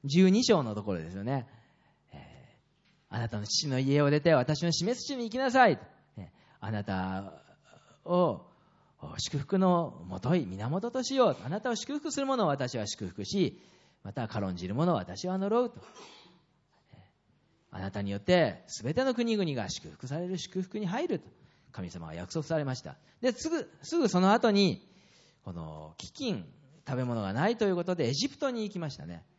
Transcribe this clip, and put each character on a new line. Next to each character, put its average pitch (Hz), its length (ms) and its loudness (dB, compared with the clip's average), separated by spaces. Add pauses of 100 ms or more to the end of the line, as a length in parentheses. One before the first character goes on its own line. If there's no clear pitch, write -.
十 165 240 6
二 214 160 6
章 196 180 6
の 110 140 -2
と 104 80 -4
こ 101 100 0
ろ 87 60 0
で 80 100 -8
す 92 60 -10
よ 98 80 -8
ね。 131 240 -4 (640)
え - 60 -18 (920)
ー、 - 60 -10
「あ 117 40 -2
な 110 100 -2
た 107 100 -4
の 101 60 -6
父 147 240 -2
の 131 100 2
家 139 220 4
を 143 80 6
出 147 100 4
て 160 140 6
私 147 300 2
の 170 100 2
示 226 260 -2
す - 60 -10
地 277 100 -6
に 240 80 -4
行 220 60 -6
き 220 80 -6
な 262 140 2
さ 247 180 8
い。 147 100 2 (380)
ね、 90 160 -16 (260)
あ 101 100 -6
な 104 140 -2
た 95 480 -4 (720)
を 170 420 0 (720)
祝 - 200 -4
福 190 200 -2
の 175 480 4
も 92 140 -8
と 143 160 2
い、 147 100 2
源 131 460 -4
と 254 100 -2
し 254 140 -4
よ 240 140 8
う。 131 160 0
あ - 20 -6
な 196 140 -4
た 254 80 -2
を 226 80 0
祝 285 220 -6
福 294 120 -6
す 277 80 -4
る 277 60 0
者 262 180 2
を 170 40 4
私 135 300 0
は 104 100 -2
祝 - 200 -6
福 95 160 -8
し、 180 380 0 (420)
ま 101 80 -10
た 117 160 -4
軽 101 240 -4
ん 87 60 -6
じ 90 100 -6
る 101 80 -4
者 170 160 2
を 151 40 4
私 90 340 -6
は 190 80 -2
呪 214 260 2
う」 233 80 -2
と。 - 100 -18 (1900)
「あ 95 80 -12
な 95 100 -6
た 101 120 -6
に 98 100 -2
よ 101 60 -4
っ - 20 -6
て 170 480 2
す - 160 -12
べ 135 100 -2
て 262 120 2
の 262 80 2
国 226 240 0
々 175 160 0
が 107 160 -4
祝 - 220 -10
福 - 160 -14
さ 147 120 -4
れ 180 80 -4
る、 185 100 -4
祝 - 240 -6
福 185 160 -8
に 208 100 -4
入 262 200 -2
る」 262 120 -2
と。 - 100 -14 (460)
神 92 140 -8
様 82 180 -12
が 78 60 -10
約 87 180 -10
束 160 140 -4
さ 165 120 -2
れ 147 60 0
ま 135 100 -2
し 120 80 -8
た。 - 140 -14 (240)
で、 247 140 0
す - 160 -6
ぐ、 320 200 -4 (120)
す - 160 -4
ぐ 269 100 4
そ 180 140 4
の 190 100 6
後 233 180 6
に、 202 380 2 (560)
こ 95 80 -10
の 78 460 -10
飢 - 360 -6
饉、 98 100 -6 (440)
食 135 80 -4
べ 127 80 -2
物 117 180 -2
が 95 120 -2
な 156 160 2
い 226 80 -2
と 214 80 0
い 190 60 2
う 180 40 2
こ 175 80 -2
と 180 120 -2
で 147 120 2
エ 135 60 0
ジ 202 160 -2
プ - 80 -12
ト 277 120 -2
に 233 140 -4
行 202 80 -6
き 185 80 -10
ま 156 100 -6
し - 60 -10
た - 100 -14
ね。 85 200 -12 (140)